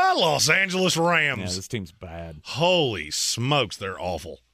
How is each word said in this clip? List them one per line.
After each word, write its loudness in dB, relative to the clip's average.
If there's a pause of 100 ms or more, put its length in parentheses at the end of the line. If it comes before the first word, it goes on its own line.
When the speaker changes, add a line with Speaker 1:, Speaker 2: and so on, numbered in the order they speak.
(160)
Speaker 1:
Los 4
Angeles 2
Rams. 2
Speaker 2:
Yeah, -6
this -6
team's -8
bad. -14
Speaker 1:
Holy 0
smokes, -2
they're -8
awful. -6 (140)